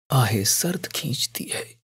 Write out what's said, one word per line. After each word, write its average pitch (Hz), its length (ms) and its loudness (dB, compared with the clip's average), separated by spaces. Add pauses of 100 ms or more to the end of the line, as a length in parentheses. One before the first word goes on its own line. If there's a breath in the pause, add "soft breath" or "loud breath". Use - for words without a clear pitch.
आहे 107 360 4
सर्द - 420 0
खींचती - 560 -4
है - 200 -6 (200)